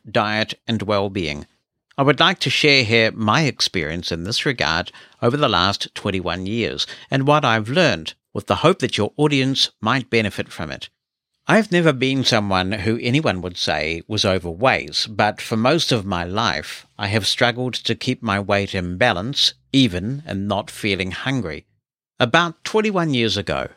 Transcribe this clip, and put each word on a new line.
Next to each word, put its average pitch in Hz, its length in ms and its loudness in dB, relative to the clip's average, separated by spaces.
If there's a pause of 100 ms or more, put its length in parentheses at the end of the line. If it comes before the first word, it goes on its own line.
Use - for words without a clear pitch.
diet, 107 460 0 (100)
and 113 160 -2
well-being. 95 640 -2 (500)
I 143 60 -2
would 135 180 2
like 175 200 2
to - 100 0
share 139 340 4
here 110 280 4
my 110 320 2
experience 87 680 -2
in 85 120 -4
this 104 240 -4
regard 87 440 -2 (300)
over 120 160 2
the 147 120 2
last 95 440 0
twenty-one 92 540 -4
years 98 400 -4 (240)
and 135 160 0
what 147 180 4
I've 113 240 0
learned, 127 460 0 (180)
with - 140 -6
the 95 100 2
hope - 220 4
that - 180 -2
your 107 180 0
audience 135 540 2 (100)
might 117 300 -2
benefit 104 420 0
from 78 200 -10
it. - 180 -12 (560)
I've 214 260 4
never 165 220 4
been 131 300 0
someone 98 480 2
who 110 280 -2
anyone 120 420 0
would 87 160 -8
say 80 500 -2
was 104 180 -2
overweight, 92 840 0
but 107 300 0
for - 160 -4
most 131 360 2
of 113 120 0
my 90 200 -4
life, 90 640 -4 (100)
I 104 100 -2
have 101 200 0
struggled 120 480 0
to - 180 -4
keep 123 300 -4
my 101 160 0
weight 101 340 0
in 90 240 -4
balance, 113 560 0 (180)
even 123 540 0
and 98 220 -4
not 101 240 -2
feeling 95 400 -2
hungry. 92 560 -6 (520)
About 160 440 2
twenty-one 190 500 0
years 113 240 2
ago, 73 400 -2